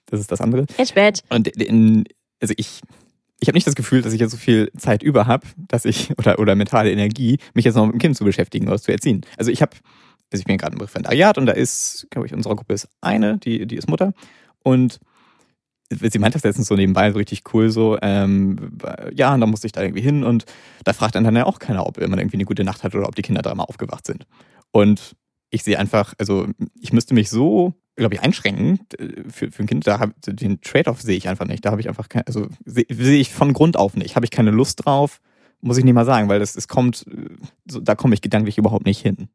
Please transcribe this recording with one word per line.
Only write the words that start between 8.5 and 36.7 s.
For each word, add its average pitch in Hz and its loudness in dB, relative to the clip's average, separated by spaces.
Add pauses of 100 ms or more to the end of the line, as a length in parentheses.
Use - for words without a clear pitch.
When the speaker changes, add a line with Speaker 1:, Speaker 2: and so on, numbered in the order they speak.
Speaker 1:
oder 92 0
es - -4
zu - -2
erziehen. 101 -2 (120)
Also 113 0
ich 120 -2
hab, - 0 (560)
also 101 -6
ich 92 -16
bin 101 0
gerade 82 -8
im - -10
Referendariat 131 2
und 135 0
da 113 4
ist, - -4
glaub - -8
ich, - -12
in - -8
unserer - -4
Gruppe - -8
ist 101 -8 (140)
eine, - 0
die, 113 -4
die - -10
ist - -6
Mutter. 185 0 (500)
Und 127 2 (920)
sie 113 -2
meint 110 0
das 156 -4
letztens 110 0
so 104 2
nebenbei, 98 4
so 104 -4
richtig 101 -6 (100)
cool, 110 4
so, 110 2
ähm, 98 0 (380)
ja, 139 2
und 131 2
dann 110 2
musste 107 -4
ich 107 -8
da - -6
irgendwie 95 -4
hin 143 0
und 120 2 (380)
da - 0
fragt 110 -2
dann, 101 2
dann 110 4
ja 123 2
auch - -2
keiner, 95 -4
ob - -10
man 92 -2
irgendwie 101 -4
eine 98 -2
gute 98 -2
Nacht 98 -8
hat 98 -6
oder 101 -2
ob - -8
die - -6
Kinder - -2
dreimal - -6
aufgewacht - -12
sind. - -10 (460)
Und 104 4 (340)
ich - -6
sehe 104 0
einfach, 104 0
also 107 -2 (360)
ich - -8
müsste 120 2
mich 107 2
so, 175 2 (220)
glaub 107 -2
ich, 98 -8
einschränken, 135 0 (180)
äh, - -14
für, - -8
für - -8
ein 104 -4
Kind, 113 -2
da 104 0
hab, 107 -2 (140)
den 101 -4
Trade-off - -2
sehe 107 -2
ich 95 -6
einfach 92 -6
nicht. - -8
Da 104 0
hab 107 -2
ich 117 -6
einfach 107 -10
kein, 117 -4
also - -6 (180)
seh-, 120 0
sehe 131 4
ich 123 -2
von 143 2
Grund 151 4
auf 101 0
nicht. 90 -6
Hab 117 0
ich 110 -8
keine 110 2
Lust 113 0
drauf, 139 0 (400)
muss 123 0
ich 127 4
nicht 127 8
mal 120 6
sagen, 117 2
weil 101 2
das, 104 -4
es 113 -10
kommt, 123 -2